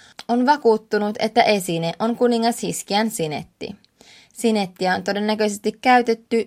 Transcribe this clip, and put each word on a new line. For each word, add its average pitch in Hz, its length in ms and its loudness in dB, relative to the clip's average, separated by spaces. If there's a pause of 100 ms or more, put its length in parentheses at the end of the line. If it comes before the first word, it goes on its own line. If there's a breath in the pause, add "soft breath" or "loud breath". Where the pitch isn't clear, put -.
(280 loud breath)
on 247 180 2
vakuuttunut, 214 720 2
että 220 240 2
esine 170 560 0
on 226 180 -2
kuningas 240 460 0
Hiskian 202 480 -2
sinetti. 160 680 -8 (560 soft breath)
Sinettiä 190 600 0
on 190 80 -4
todennäköisesti 208 680 -2
käytetty 233 760 0